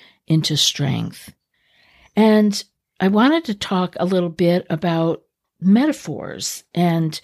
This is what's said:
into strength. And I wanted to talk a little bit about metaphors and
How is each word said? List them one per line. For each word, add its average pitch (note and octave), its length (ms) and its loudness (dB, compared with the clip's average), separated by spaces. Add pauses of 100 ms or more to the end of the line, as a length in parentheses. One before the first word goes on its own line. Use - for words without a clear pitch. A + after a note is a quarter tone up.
(280)
into D#3 280 0
strength. - 800 -4 (800)
And G#3+ 480 4 (380)
I F#3 80 2
wanted C4+ 380 2
to G#3+ 80 -6
talk F#3 440 -4
a F3 60 -2
little F3+ 240 0
bit F3 420 0
about E3 540 -2 (360)
metaphors F#3+ 1000 -2 (100)
and E3 500 0